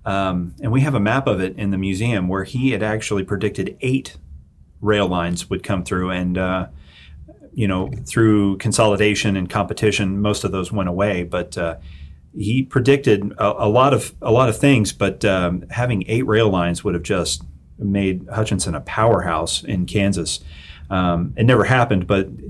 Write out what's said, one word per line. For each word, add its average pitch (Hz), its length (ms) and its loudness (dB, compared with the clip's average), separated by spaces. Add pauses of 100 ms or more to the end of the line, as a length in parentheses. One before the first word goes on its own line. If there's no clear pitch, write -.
um, 95 560 -2
and 107 100 -2
we 131 100 4
have 135 140 2
a 113 40 2
map 120 280 2
of 95 140 2
it 92 160 -4
in 101 140 -2
the 98 60 0
museum 95 520 0
where 95 160 -2
he 127 260 0
had 104 120 -2
actually 107 420 -2
predicted 98 560 -4
eight 131 360 -2 (600)
rail 104 280 2
lines 87 420 -2
would 92 140 -4
come 95 200 -2
through, 90 280 -2
and, 90 260 -2
uh, 92 300 -2 (840)
you 110 140 0
know, 92 240 -2 (140)
through 104 540 4
consolidation 104 760 2
and 92 140 -2
competition, 101 720 0
most 104 240 0
of 95 80 -4
those 92 180 -4
went 98 160 0
away, 92 360 0
but, 87 340 -6
uh, 85 180 -4 (600)
he 120 280 -2
predicted 113 720 2
a, 104 280 0
a 107 40 4
lot 127 240 6
of, - 260 -2
a - 120 -2
lot 123 180 4
of 110 80 -2
things, 131 340 4
but, - 320 -2
um, 90 460 0
having 117 380 -2
eight 123 180 0
rail 110 240 4
lines 87 340 0
would 90 120 0
have 82 80 -4
just 90 400 -2 (340)
made 98 560 0
Hutchinson 92 400 -2
a 76 80 -6
powerhouse 87 800 0
in 90 220 -2
Kansas. 98 540 0 (500)
Um, 87 480 0
it 113 60 2
never 113 200 6
happened, 113 440 2
but 98 220 0 (200)